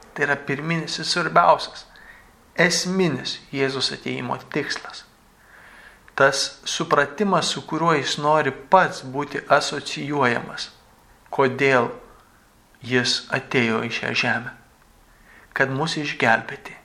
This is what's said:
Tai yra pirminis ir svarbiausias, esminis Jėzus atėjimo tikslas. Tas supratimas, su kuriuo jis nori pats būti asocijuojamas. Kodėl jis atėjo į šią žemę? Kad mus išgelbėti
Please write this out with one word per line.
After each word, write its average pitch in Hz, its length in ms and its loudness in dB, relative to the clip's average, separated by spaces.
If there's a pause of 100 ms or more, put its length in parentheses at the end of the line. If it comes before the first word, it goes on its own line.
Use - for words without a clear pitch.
Tai 147 160 0
yra 143 120 2
pirminis 151 600 -4
ir 160 80 -8
svarbiausias, 170 800 2 (680)
esminis 175 840 0 (100)
Jėzus 135 460 -2
atėjimo 127 440 -6 (120)
tikslas. - 540 -6 (1120)
Tas 139 280 4 (200)
supratimas, 160 920 0
su 139 80 -6
kuriuo 165 320 0
jis 139 240 0
nori 147 340 2
pats 160 540 2
būti 139 400 -8
asocijuojamas. 143 1300 0 (600)
Kodėl 131 600 2 (880)
jis 123 380 0 (100)
atėjo 117 560 0
į 117 80 -6
šią - 240 -4
žemę? 120 360 -2 (1000)
Kad 135 200 2
mus 156 240 -2
išgelbėti - 760 0 (120)